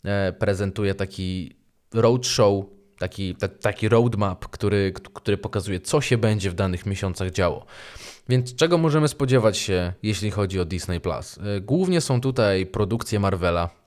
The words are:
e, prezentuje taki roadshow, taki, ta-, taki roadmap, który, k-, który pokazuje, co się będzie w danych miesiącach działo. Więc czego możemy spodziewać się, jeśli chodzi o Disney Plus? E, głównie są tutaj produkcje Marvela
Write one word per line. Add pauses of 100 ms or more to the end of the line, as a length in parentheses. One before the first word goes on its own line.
e,
prezentuje
taki (380)
roadshow, (340)
taki,
ta-,
taki
roadmap,
który,
k-,
który
pokazuje,
co
się
będzie
w
danych
miesiącach
działo. (640)
Więc
czego
możemy
spodziewać
się, (100)
jeśli
chodzi
o
Disney
Plus?
E,
głównie
są
tutaj
produkcje
Marvela (160)